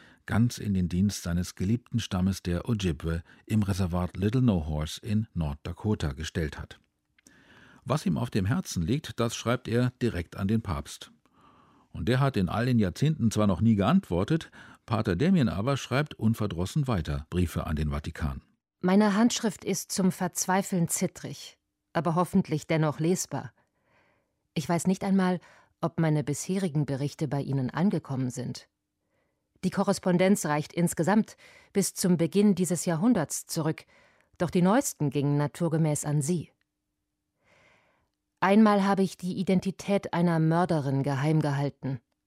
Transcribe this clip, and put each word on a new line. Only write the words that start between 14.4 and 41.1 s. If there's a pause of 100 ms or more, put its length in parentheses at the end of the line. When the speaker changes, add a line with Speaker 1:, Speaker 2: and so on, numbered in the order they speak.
Speaker 1:
Pater
Damien
aber
schreibt
unverdrossen
weiter
Briefe
an
den
Vatikan. (400)
Speaker 2:
Meine
Handschrift
ist
zum
Verzweifeln
zittrig, (380)
aber
hoffentlich
dennoch
lesbar. (1000)
Ich
weiß
nicht
einmal, (400)
ob
meine
bisherigen
Berichte
bei
Ihnen
angekommen
sind. (960)
Die
Korrespondenz
reicht
insgesamt (340)
bis
zum
Beginn
dieses
Jahrhunderts
zurück, (500)
doch
die
neuesten
gingen
naturgemäß
an
Sie. (1900)
Einmal
habe
ich
die
Identität
einer
Mörderin
geheim